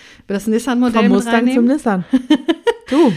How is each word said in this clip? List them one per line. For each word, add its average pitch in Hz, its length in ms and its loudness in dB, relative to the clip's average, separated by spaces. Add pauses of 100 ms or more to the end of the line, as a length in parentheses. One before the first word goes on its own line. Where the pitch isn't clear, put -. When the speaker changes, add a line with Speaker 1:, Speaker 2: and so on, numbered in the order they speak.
(240)
Speaker 1:
über 202 120 -8
das 202 120 -6
Nissan-Modell 240 460 -2
Speaker 2:
Vom 220 100 2
Speaker 1:
mit 196 120 4
Speaker 2:
Mustang 233 200 -2
Speaker 1:
reinnehmen. 247 200 0 (120)
Speaker 2:
zum 269 80 2
Nissan. 202 360 -4
Speaker 1:
<laughs> 320 800 -2
Speaker 2:
Du. 269 280 4